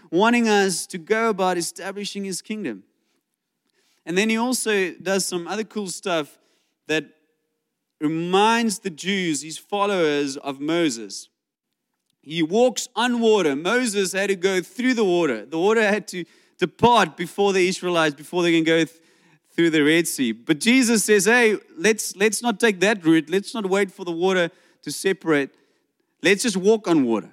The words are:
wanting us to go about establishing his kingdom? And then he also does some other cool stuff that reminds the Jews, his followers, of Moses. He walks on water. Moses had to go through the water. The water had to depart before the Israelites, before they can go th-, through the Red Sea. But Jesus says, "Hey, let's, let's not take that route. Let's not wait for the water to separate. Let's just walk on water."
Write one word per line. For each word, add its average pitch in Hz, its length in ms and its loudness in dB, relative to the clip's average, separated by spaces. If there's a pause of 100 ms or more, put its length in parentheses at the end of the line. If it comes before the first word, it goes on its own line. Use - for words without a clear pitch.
(100)
wanting 226 360 2
us 196 420 2
to 185 100 -14
go 220 320 0
about 185 260 0
establishing 190 680 -8
his 190 180 -8
kingdom? 156 420 -10 (1200)
And 165 120 -4
then 214 120 2
he 226 80 0
also 220 560 -2
does 185 320 -4
some 170 240 -6
other 214 160 -6
cool 208 220 -8
stuff 165 520 -6 (480)
that 156 200 -2 (920)
reminds 190 840 0
the 190 100 -8
Jews, 165 520 -4
his 156 140 -14
followers, 160 800 -2
of 139 240 -10
Moses. 143 680 -4 (880)
He 170 220 -4
walks 214 520 0
on 240 260 -2
water. 202 360 2
Moses 196 560 -2
had 196 160 -2
to 190 80 0
go 185 240 0
through 247 340 -2
the 220 100 0
water. 160 420 0
The 147 120 -8
water 214 240 2
had 208 260 0
to 180 180 -10 (320)
depart 190 580 2
before 196 380 -2
the 185 120 4
Israelites, 175 480 0
before 160 280 -4
they 170 100 2
can 165 120 2
go 165 200 4
th-, - 160 -10 (540)
through 165 160 2
the 156 120 4
Red 160 240 4
Sea. 127 260 -2
But 131 280 -2
Jesus 233 440 2
says, 208 200 2
"Hey, 220 320 4 (220)
let's, 208 380 -2
let's 202 260 -2
not 233 180 -2
take 214 200 0
that 196 240 2
route. 160 260 2
Let's 190 240 -4
not 226 100 -6
wait 196 260 0
for 190 140 -16
the 175 80 -8
water 175 380 0 (320)
to 147 100 -10
separate. 156 580 -2 (720)
Let's 196 200 4
just 214 140 -2
walk 208 320 2
on 160 160 4
water." 110 280 -2